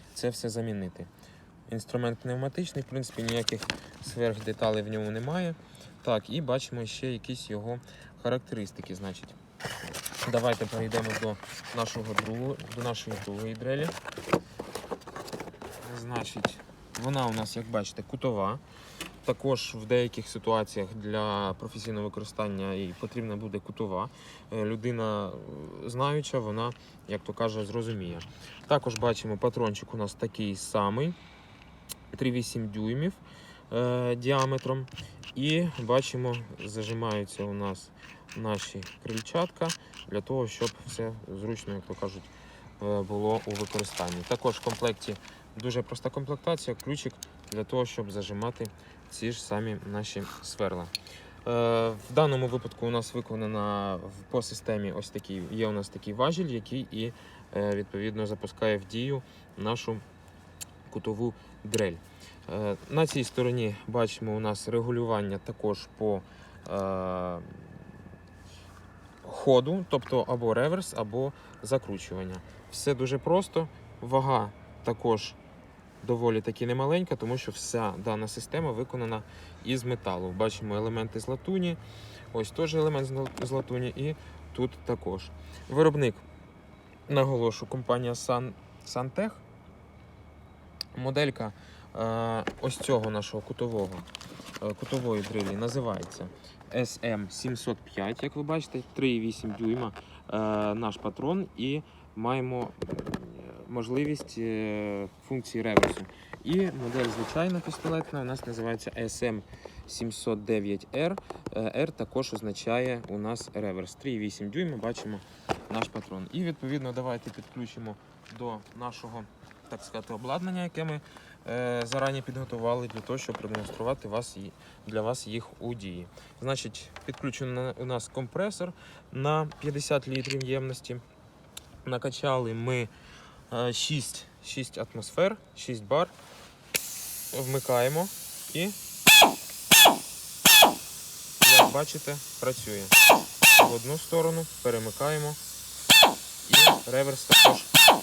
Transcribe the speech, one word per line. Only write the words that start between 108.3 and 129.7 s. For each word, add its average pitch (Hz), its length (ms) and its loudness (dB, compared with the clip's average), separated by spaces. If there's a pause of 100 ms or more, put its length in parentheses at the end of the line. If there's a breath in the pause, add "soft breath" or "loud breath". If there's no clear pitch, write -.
називається 113 500 -4
С 113 260 -2
М 110 180 0 (460 loud breath)
сімсот 110 580 -2
дев'ять 101 500 0
Р. 165 200 2 (400 loud breath)
Е, 110 200 0
Р 156 160 2
також - 420 -4
означає 117 720 -2
у 101 100 -6
нас 110 360 -4
реверс. 95 420 -4
Три 139 160 -6
і 113 80 -2
вісім 104 300 -4
дюйма, 151 280 -2
бачимо 110 420 -4 (500 loud breath)
наш 110 180 -2
патрон. 95 440 -8
І, 170 120 -2
відповідно, 139 480 -4
давайте 123 380 -6
підключимо 110 640 -10 (440)
до 117 180 -6 (220)
нашого, 117 440 -10 (460)
так - 140 -10
сказати, - 300 -10
обладнання, 180 500 -4
яке 165 200 -4
ми, 151 180 -4 (460 loud breath)
е, 120 380 0
зарані 135 360 0
підготували 123 640 -2
для 113 120 -10
того, 123 200 -4
щоб 117 180 -6
продемонструвати 110 720 -4
вас 113 300 -4
і, 98 140 -10 (360 loud breath)
для 110 140 -2
вас 117 260 -2
їх 113 200 -6 (120)
у 120 140 -4
дії. 92 320 -8 (360 loud breath)
Значить, 127 480 -6 (160)
підключений 131 480 -6
на, 127 240 -2
у 127 80 -6
нас 127 220 -4
компресор 180 680 -4 (380 loud breath)
на 151 360 2 (140)
п'ятдесят 143 460 0